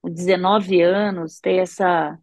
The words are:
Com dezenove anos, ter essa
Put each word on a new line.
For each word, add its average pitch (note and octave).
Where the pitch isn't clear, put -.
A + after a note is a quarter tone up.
Com F3+
dezenove F#3
anos, F#3
ter F#3
essa F3